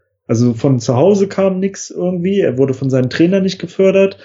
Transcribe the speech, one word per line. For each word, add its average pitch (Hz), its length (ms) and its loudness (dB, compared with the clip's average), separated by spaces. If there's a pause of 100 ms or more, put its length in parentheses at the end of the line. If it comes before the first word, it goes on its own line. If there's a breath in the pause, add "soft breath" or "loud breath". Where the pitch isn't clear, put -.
(280 soft breath)
Also 117 260 2
von 127 260 0
zu 120 160 -2
Hause 196 320 2
kam 190 320 -2
nix 196 300 -6
irgendwie, 180 500 -2
er 127 200 0
wurde 135 160 2
von 135 160 -4
seinem 127 180 0
Trainer 175 320 2
nicht 190 180 -4
gefördert, 190 640 0